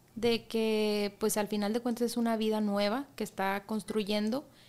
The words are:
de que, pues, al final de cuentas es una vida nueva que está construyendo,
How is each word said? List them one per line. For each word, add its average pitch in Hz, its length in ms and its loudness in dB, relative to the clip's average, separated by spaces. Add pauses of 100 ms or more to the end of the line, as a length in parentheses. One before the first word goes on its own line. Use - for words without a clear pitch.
(140)
de 226 320 0
que, 214 720 0
pues, 214 180 0
al 208 120 0
final 208 240 0
de 240 80 0
cuentas 240 220 -2 (100)
es - 40 -4
una 233 200 2
vida 214 240 2
nueva 208 460 0 (100)
que 214 80 -4
está 196 420 -2
construyendo, 214 760 -2 (240)